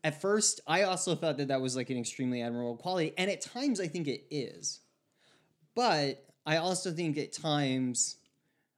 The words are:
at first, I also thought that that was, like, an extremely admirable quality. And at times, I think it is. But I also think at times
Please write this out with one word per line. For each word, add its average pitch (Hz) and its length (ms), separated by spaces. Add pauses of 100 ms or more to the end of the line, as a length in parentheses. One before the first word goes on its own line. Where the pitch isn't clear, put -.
at 151 200
first, 202 440
I 180 180
also 185 300
thought 151 220
that 139 120
that 135 120
was, 127 160
like, 127 140
an 127 80
extremely 123 420
admirable 120 360
quality. 175 420
And 185 120
at 180 120
times, 254 360
I 185 80
think 160 220
it 123 220
is. - 500 (960)
But 156 480 (220)
I 156 100
also 180 340
think 156 280
at - 160
times 131 840 (600)